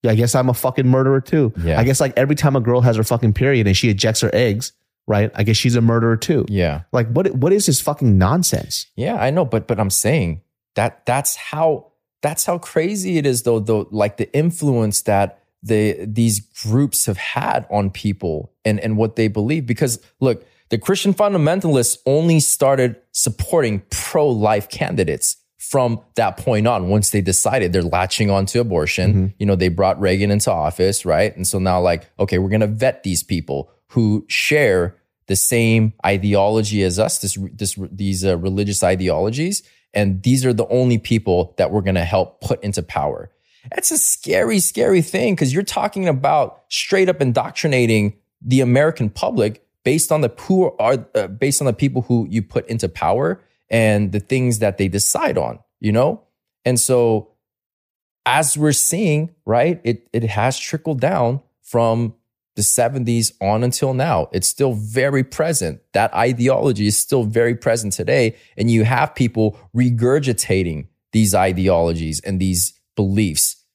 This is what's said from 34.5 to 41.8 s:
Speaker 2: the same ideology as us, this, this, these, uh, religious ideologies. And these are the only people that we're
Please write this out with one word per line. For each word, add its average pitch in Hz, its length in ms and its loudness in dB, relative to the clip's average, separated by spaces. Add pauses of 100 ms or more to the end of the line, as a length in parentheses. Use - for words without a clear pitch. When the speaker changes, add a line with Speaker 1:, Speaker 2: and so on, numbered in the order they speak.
Speaker 2:
the 98 80 -2
same 113 580 2 (120)
ideology 101 800 2
as 90 160 0
us, - 200 0
this, 98 180 -6 (160)
this, 104 240 -8 (140)
these, 95 340 -4
uh, 90 120 2
religious 98 460 -2
ideologies. 95 800 -2 (320)
And 98 300 0
these 127 220 2
are 123 80 2
the 110 140 -2
only 123 300 2
people 101 600 0
that 80 140 0
we're 101 100 0